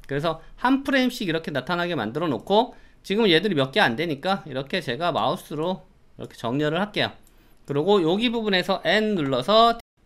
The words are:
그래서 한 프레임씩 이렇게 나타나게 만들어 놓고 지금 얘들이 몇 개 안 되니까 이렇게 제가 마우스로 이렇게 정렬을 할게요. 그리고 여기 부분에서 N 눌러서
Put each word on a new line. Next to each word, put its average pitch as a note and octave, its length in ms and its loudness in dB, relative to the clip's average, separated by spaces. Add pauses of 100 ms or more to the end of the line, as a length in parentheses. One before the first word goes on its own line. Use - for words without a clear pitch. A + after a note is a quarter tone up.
그래서 D#3 340 -4 (140)
한 C4+ 300 0
프레임씩 B3+ 420 0
이렇게 D#3+ 240 -4
나타나게 F3 440 -4
만들어 C#3 340 -2
놓고 G3 460 0 (280)
지금 G#3+ 260 2
얘들이 E3+ 260 2
몇 C3+ 180 0
개 G#3 80 2
안 B2 160 2
되니까 E3+ 500 -4
이렇게 C3+ 320 -6
제가 D#3 320 -4
마우스로 D#3 760 -2 (320)
이렇게 - 200 -14
정렬을 D3 420 -2
할게요. E3+ 320 -2 (540)
그리고 D#3+ 440 2
여기 G#3+ 200 2
부분에서 G3+ 560 0
N G#3+ 300 2
눌러서 G3 640 4 (260)